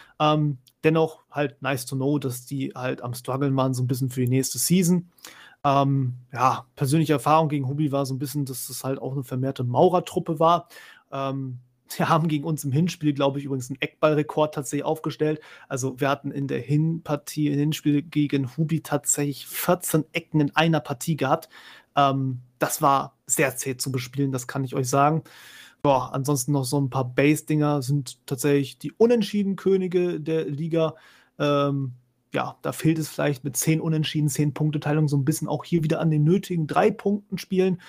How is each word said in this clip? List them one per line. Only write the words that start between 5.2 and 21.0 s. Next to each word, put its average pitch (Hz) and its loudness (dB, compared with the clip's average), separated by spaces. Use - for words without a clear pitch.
Ähm, 139 2
ja, 127 0
persönliche 147 2
Erfahrung 151 4
gegen 139 -2
Hubi 143 -2
war 139 -2
so 131 -6
ein 135 -6
bisschen, 143 -4
dass 131 -10
das - -10
halt 135 -2
auch 131 -8
eine 135 -6
vermehrte 131 -4
Maurertruppe 170 2
war. 165 4
Ähm, 135 -6
sie - -2
haben 160 4
gegen 151 -2
uns 160 -4
im 139 -2
Hinspiel, 151 0
glaub 139 2
ich, 143 -6
übrigens 135 -6
einen 139 -8
Eckballrekord 151 0
tatsächlich 143 -6
aufgestellt. 156 -2
Also 131 -6
wir 139 0
hatten 143 -2
in 139 -4
der 131 -4
Hinpartie, 151 -2
im 143 0
Hinspiel 147 0
gegen 143 -2
Hubi 160 0
tatsächlich - -4
vierzehn - 0
Ecken 165 -2
in 147 2
einer 160 4
Partie 147 -4